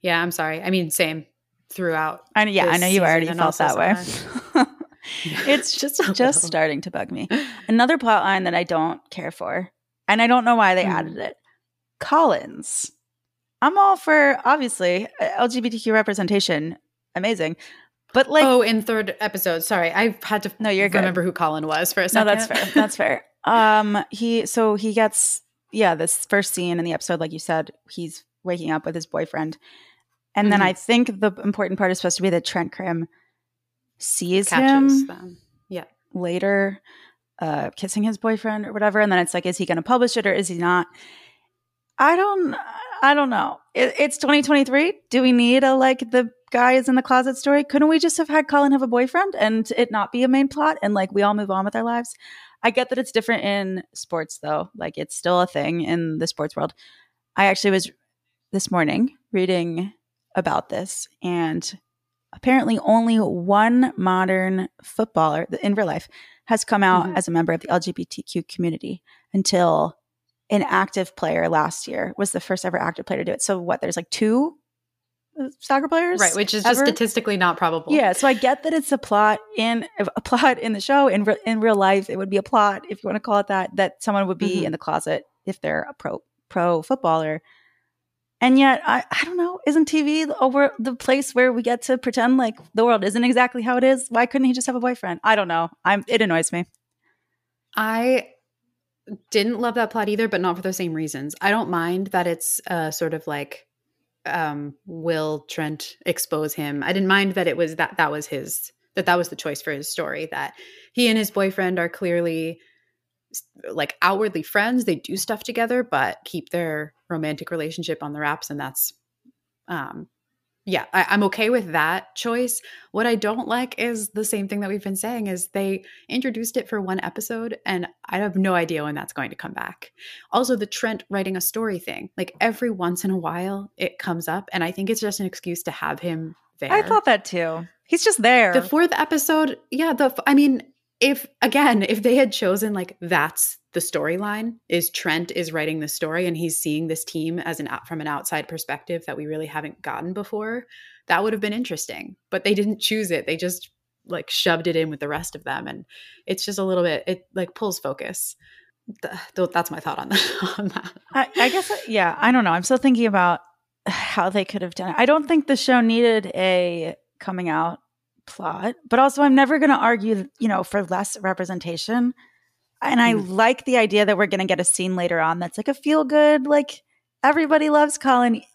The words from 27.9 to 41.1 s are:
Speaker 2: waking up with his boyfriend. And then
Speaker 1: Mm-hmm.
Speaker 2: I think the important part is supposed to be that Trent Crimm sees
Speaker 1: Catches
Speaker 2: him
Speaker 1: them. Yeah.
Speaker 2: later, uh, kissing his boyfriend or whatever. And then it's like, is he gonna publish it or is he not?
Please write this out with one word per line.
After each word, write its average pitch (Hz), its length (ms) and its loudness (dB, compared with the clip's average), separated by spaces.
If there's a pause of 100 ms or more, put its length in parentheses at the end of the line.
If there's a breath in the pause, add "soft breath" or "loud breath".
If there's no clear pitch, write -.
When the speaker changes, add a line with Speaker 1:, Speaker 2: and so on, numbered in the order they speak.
Speaker 2:
waking 170 280 -4
up 156 120 -4
with 160 100 -6
his 165 120 -8
boyfriend. 156 500 -6 (800 soft breath)
And 208 180 4
then 202 60 4
Speaker 1:
Mm-hmm. 190 100 4
Speaker 2:
I 185 60 0
think 233 460 0
the 208 120 2 (100)
important 196 360 -2
part 190 120 2
is 185 80 -2
supposed 175 180 -2
to 180 60 -4
be 190 80 2
that 170 140 0
Trent - 280 -4
Crimm 170 340 -6 (880)
sees 190 520 -2
Speaker 1:
Catches 269 520 6
Speaker 2:
him 269 60 0
Speaker 1:
them. 180 320 -16 (300)
Yeah. 180 160 -10 (280)
Speaker 2:
later, 196 720 0 (580 soft breath)
uh, 156 360 -4
kissing 202 260 -4
his 214 160 0
boyfriend 214 480 -2
or - 60 -12
whatever. 208 280 2
And 208 100 4
then 185 100 4
it's 175 120 -2
like, 180 140 -2
is 180 100 -2
he 190 80 -2
gonna 165 180 0
publish 247 340 2
it 214 100 0
or 196 60 2
is 190 160 0
he 175 100 -6
not? 175 300 2 (1080 loud breath)